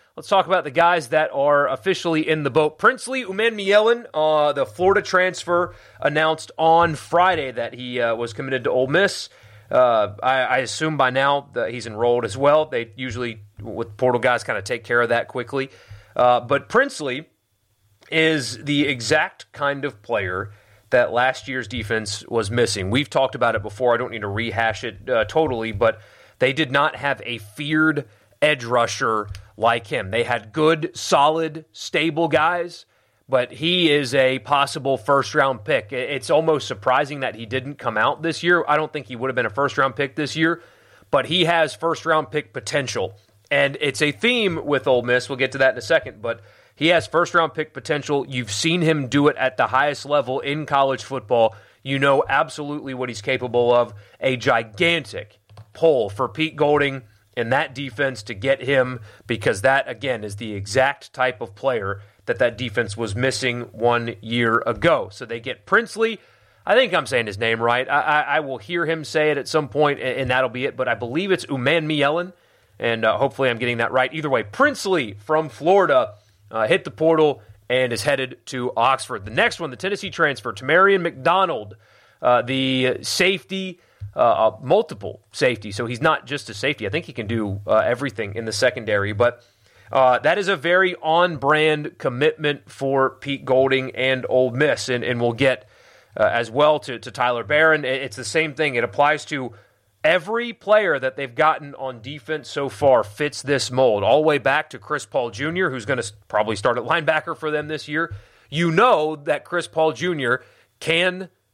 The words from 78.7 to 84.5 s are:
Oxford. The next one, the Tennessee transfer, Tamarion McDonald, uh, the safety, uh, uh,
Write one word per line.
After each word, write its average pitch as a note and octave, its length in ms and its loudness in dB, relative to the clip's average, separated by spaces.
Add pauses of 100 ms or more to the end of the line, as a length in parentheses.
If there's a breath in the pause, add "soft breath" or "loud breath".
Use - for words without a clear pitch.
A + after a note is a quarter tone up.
Oxford. A#2 480 0
The G#2 80 -12
next G3+ 260 0
one, D#3+ 120 -8
the B2 60 -14
Tennessee G3 340 -6
transfer, C#3 420 -2
Tamarion F3 500 4
McDonald, D#3 720 0 (480 soft breath)
uh, B2 200 4
the C3 600 0
safety, F#3 800 -2 (340 loud breath)
uh, - 60 -4
uh, A2 420 4